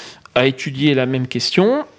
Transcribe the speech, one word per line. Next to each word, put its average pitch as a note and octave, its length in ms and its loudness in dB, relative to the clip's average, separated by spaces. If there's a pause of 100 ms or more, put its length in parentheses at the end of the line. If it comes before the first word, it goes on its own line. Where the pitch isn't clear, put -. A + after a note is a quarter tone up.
(340)
à B2+ 120 4
étudier C#3 480 0
la B2+ 120 0
même B2+ 200 -2
question G3+ 580 0 (140)